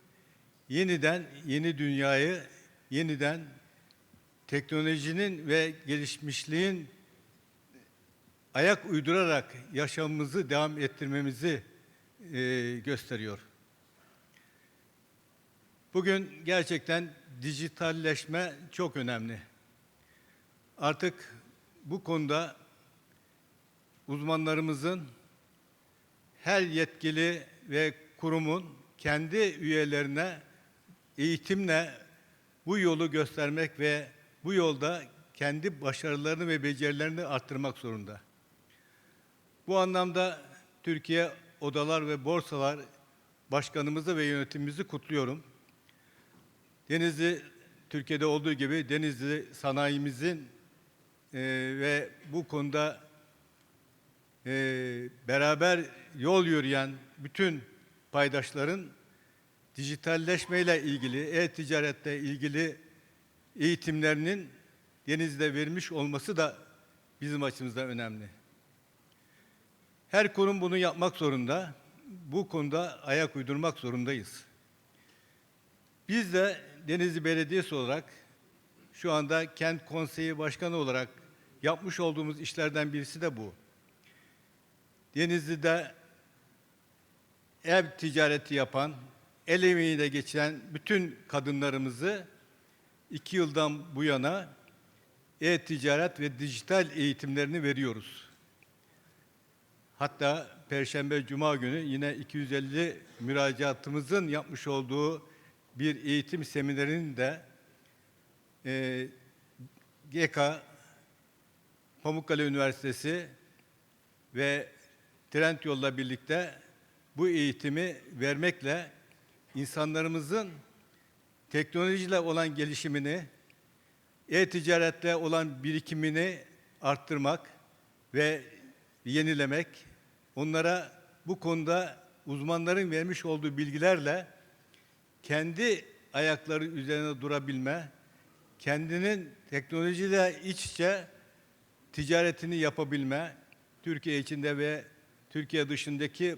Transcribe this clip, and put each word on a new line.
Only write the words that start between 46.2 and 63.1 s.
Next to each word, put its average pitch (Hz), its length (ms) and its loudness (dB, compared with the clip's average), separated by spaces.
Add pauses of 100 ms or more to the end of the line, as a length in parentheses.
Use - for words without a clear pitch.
Denizli, 165 540 2 (480)
Türkiye'de 147 360 0
olduğu 151 260 2
gibi 139 360 0
Denizli 147 640 -2
sanayimizin, 143 920 -2 (840)
e, 131 60 -6 (380)
ve 143 300 2 (240)
bu 165 160 -4
konuda, 147 520 0 (1500)
e, 127 60 -2 (760)
beraber 151 520 4 (380)
yol 175 280 6
yürüyen 139 480 2 (240)
bütün 151 440 0 (500)
paydaşların 143 760 0 (880)
dijitalleşmeyle 165 1080 2
ilgili, 131 380 -2
e-ticaretle 151 1000 0
ilgili 147 580 -2 (800)